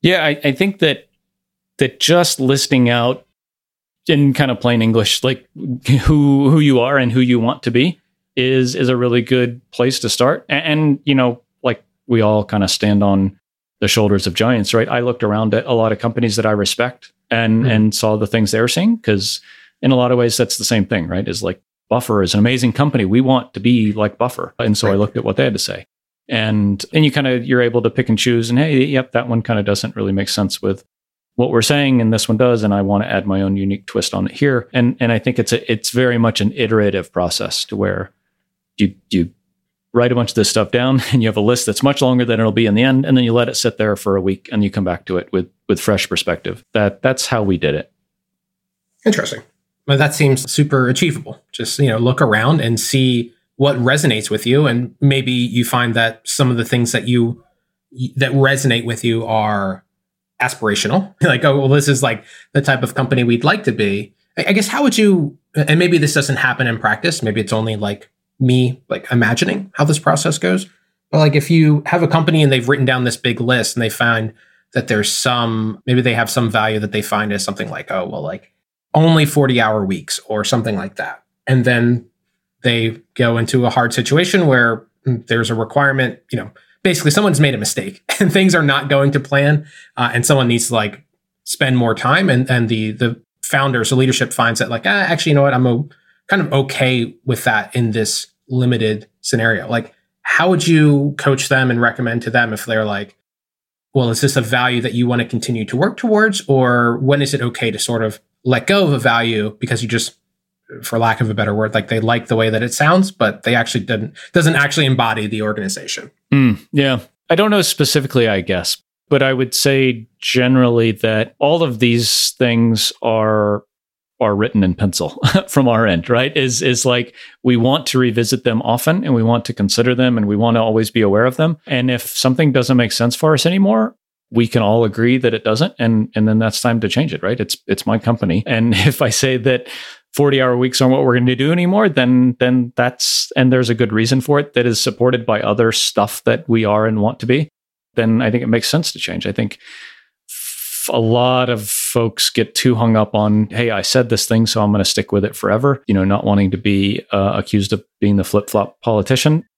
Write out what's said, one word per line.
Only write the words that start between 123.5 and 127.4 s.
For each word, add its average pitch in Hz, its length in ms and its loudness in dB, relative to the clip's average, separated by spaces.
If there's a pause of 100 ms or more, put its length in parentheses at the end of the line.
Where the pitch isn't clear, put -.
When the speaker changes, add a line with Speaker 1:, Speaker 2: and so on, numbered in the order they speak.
Speaker 1:
are 107 140 2
written 104 300 0
in 90 100 0
pencil 87 460 -4 (140)
<laughs> 190 140 2
from 135 200 2
our 113 180 2
end, 85 220 0
right? 127 280 0
Is, 131 260 -2
is 123 240 0
like, 123 280 -2 (280)